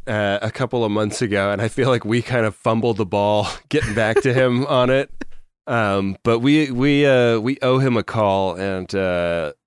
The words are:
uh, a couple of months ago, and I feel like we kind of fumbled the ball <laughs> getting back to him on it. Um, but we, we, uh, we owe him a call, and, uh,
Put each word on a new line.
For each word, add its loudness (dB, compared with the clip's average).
uh, -2
a -4
couple -2
of 0
months -2
ago, 0
and -2
I 0
feel 0
like 0
we 0
kind 0
of -6
fumbled 0
the 0
ball 0
<laughs> -20
getting -2
back 2
to 2
him 2
on 2
it. 0
Um, 0
but 2
we, 2
we, 2
uh, 4
we -4
owe 2
him 2
a 0
call, 0
and, -6
uh, -2